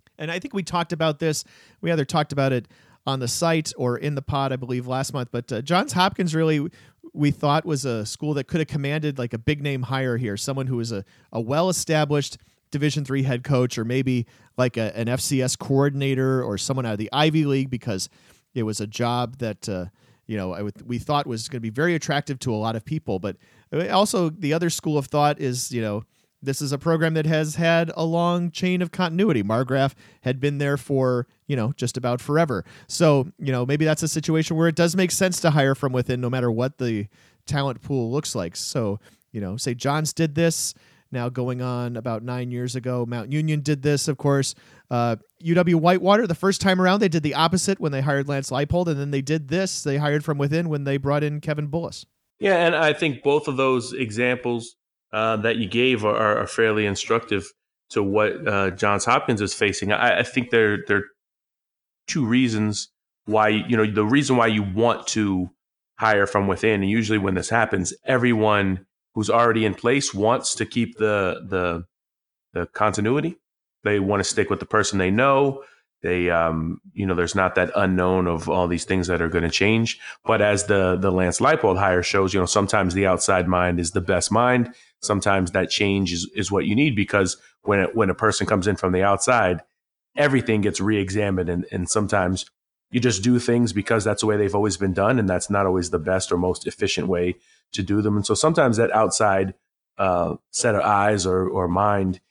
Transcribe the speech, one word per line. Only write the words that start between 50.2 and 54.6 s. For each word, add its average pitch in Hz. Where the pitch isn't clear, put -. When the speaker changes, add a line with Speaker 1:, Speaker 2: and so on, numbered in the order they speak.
Speaker 1:
from 147
within 156
when 143
they 139
brought 143
in 147
Kevin 151
Bullis. 165
Speaker 2:
Yeah, 185
and 170
I 156
think 151
both 147
of 131
those 131
examples, 120